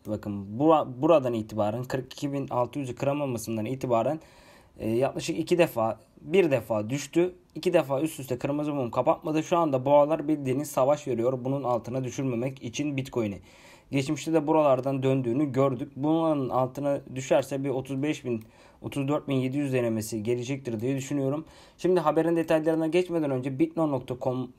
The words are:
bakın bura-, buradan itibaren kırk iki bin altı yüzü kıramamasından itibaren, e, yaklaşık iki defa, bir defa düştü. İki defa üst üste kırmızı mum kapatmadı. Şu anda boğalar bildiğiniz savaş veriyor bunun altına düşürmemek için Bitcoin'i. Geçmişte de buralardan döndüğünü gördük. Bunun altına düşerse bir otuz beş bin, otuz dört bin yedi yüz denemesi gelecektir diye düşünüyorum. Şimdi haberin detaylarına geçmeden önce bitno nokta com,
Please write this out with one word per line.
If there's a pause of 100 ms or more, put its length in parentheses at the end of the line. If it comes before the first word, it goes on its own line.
bakın
bura-,
buradan
itibaren
kırk
iki
bin
altı
yüzü
kıramamasından
itibaren, (580)
e,
yaklaşık
iki
defa, (220)
bir
defa
düştü. (200)
İki
defa
üst
üste
kırmızı
mum
kapatmadı.
Şu
anda
boğalar
bildiğiniz
savaş
veriyor
bunun
altına
düşürmemek
için
Bitcoin'i. (500)
Geçmişte
de
buralardan
döndüğünü
gördük.
Bunun
altına (140)
düşerse
bir
otuz
beş
bin, (380)
otuz
dört
bin
yedi
yüz
denemesi
gelecektir
diye
düşünüyorum. (340)
Şimdi
haberin
detaylarına
geçmeden
önce
bitno
nokta
com,